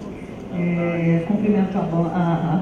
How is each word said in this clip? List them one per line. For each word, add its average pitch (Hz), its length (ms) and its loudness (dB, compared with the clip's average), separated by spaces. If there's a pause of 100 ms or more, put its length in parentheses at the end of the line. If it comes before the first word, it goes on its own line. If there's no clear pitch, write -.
(540)
É, 170 720 0
cumprimento 202 520 2
a 180 40 0
ban-, 165 320 0
a, 170 420 0
a 180 60 2